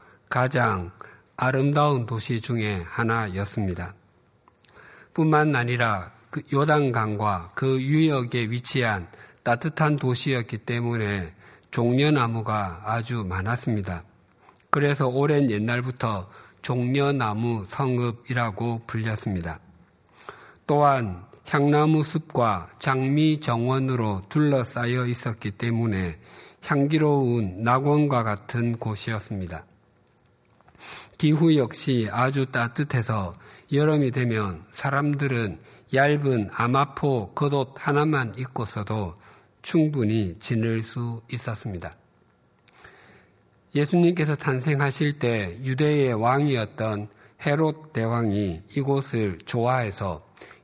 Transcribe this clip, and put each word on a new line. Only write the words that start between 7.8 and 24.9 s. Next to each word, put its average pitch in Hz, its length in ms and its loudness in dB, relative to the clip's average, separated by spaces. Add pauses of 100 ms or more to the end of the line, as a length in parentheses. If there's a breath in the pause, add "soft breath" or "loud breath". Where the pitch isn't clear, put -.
유역에 131 680 2
위치한 117 600 -2 (340 loud breath)
따뜻한 151 540 0
도시였기 123 640 -2
때문에 110 720 -2 (360 loud breath)
종려나무가 113 1160 2
아주 113 420 -2
많았습니다. 95 800 -4 (640 soft breath)
그래서 143 400 2
오랜 139 420 2
옛날부터 113 800 -2 (300 loud breath)
종려나무 123 1080 0
성읍이라고 120 1200 -2
불렸습니다. 104 720 -4 (1080 loud breath)
또한 135 600 2 (240)
향나무 151 540 4
숲과 117 640 -2 (100)
장미 147 600 2
정원으로 120 880 0
둘러싸여 127 800 0